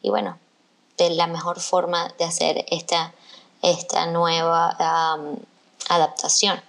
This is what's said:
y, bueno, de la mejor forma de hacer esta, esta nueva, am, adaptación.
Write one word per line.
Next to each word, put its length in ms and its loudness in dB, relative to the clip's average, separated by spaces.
y, 100 0
bueno, 280 -2
de 120 4
la 160 0
mejor 340 -6
forma 580 -2
de 60 0
hacer 460 -2
esta, 440 -2
esta 440 0
nueva, 720 2
am, 580 0
adaptación. 800 2